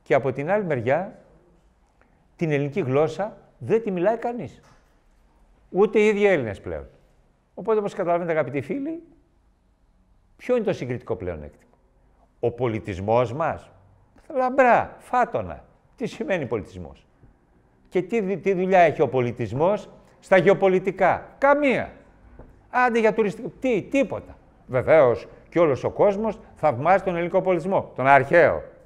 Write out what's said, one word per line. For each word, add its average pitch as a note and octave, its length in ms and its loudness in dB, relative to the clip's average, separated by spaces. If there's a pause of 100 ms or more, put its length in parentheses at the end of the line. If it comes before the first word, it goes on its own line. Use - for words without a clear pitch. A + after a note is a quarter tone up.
Και - 120 0
από C3 180 2
την C#3 200 -6
άλλη G#3 140 0
μεριά, D3 540 -2 (1160)
την D#3+ 160 -4
ελληνική C#3+ 280 -2
γλώσσα D#3 580 -2 (200)
δεν G3+ 260 -2
τη G#3 80 -6
μιλάει F#3+ 260 0
κανείς. A#3+ 440 -10 (1080)
Ούτε G#3 300 2
οι G#3+ 80 4
ίδιοι G#3 180 2
Έλληνες B2+ 340 0
πλέον. D#2 280 -10 (640)
Οπότε, G#3+ 260 -2
όπως G3+ 140 -6
καταλαβαίνετε, F3 380 -2
αγαπητοί C#3+ 300 -2
φίλοι, D4 420 -8 (1300)
ποιο - 180 -2
είναι A3 100 -2
το F#3 80 0
συγκριτικό A#2+ 420 -6
πλεονέκτημα; D#2 560 -12 (680)
Ο A#2 120 0
πολιτισμός A2 840 -2
μας, C#3+ 380 -8 (640)
λαμπρά, B3+ 640 2
φάτονα. F2+ 640 -4 (320)
Τι A#3+ 100 -8
σημαίνει F3+ 400 -6
πολιτισμός; F#2 640 -10 (800)
Και F3+ 120 -2
τι G#3+ 200 -4
δι-, F#3+ 160 -4
τι F#3+ 160 -2
δουλειά F#3 260 2
έχει D#3+ 220 4
ο C#3 60 4
πολιτισμός B2+ 800 -2 (300)
στα - 180 2
γεωπολιτικά; F#3 920 2 (100)
Καμία. C4+ 540 2 (760)
Άντε B3 300 0
για A3 140 4
τουριστικό, A3 460 -2
τι, A#3 220 0
τίποτα. - 560 -4 (300)
Βεβαίως, B2 600 2 (220)
και D#3+ 100 -2
όλος D3 240 2
ο A2+ 60 -2
κόσμος G3+ 500 0 (160)
θαυμάζει D#3 480 0
τον F3+ 120 -4
ελληνικό F3 260 0
πολιτισμό, F#3 540 -2
τον B2+ 120 0
αρχαίο. C3+ 560 4 (220)